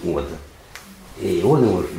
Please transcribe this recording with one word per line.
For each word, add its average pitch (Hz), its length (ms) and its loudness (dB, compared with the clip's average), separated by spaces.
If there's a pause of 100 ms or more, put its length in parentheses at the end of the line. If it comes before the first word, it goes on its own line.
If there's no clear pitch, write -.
вот. 82 260 -4 (920)
И 90 240 0
он 131 200 6
его 95 200 2 (140)